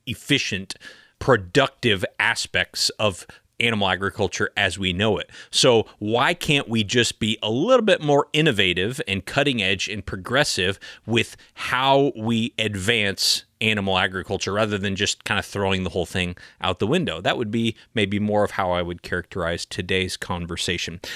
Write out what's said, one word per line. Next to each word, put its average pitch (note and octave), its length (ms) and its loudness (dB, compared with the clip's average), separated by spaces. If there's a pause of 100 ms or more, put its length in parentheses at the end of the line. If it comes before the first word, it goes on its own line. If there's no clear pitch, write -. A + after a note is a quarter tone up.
efficient, - 680 -4 (420)
productive A2 880 2 (140)
aspects - 800 0
of G#2 260 0 (340)
animal A2 280 2
agriculture F#2+ 680 -2
as G2 200 0
we F#2+ 160 -2
know G2+ 240 2
it. - 120 -8 (200)
So A#2 360 4 (120)
why A#2 360 0
can't C#3+ 340 0
we A2+ 160 0
just A2+ 360 0
be A2 220 0
a G#2+ 80 -4
little A3 360 2
bit G#3+ 160 4
more D3 320 4
innovative G#2+ 720 2
and F#2+ 180 -2
cutting C#3 360 0
edge F#2+ 260 0
and G2+ 180 -8
progressive G2 720 -2 (260)
with A2+ 320 0 (160)
how C#3 600 2
we A2+ 420 0
advance G#2 880 0 (160)
animal G2+ 360 2
agriculture F#2 540 -2
rather G#2 260 0
than G2 160 -2
just G2 300 -2
kind G#2 160 -2
of F2+ 60 -6
throwing F#2+ 380 0
the F2+ 80 -4
whole F2+ 160 -2
thing F2+ 280 -2 (240)
out F#2 200 -2
the G2+ 80 0
window?" A2 340 0
That C#3 160 -2
would A2 140 -4
be A2+ 260 0 (160)
maybe G#2 260 0
more G#2 240 2
of G2 80 0
how F#2 200 -2
I F2+ 100 0
would F2 220 -6
characterize F2 600 -4
today's F#2 520 -2
conversation. F2 840 -6 (160)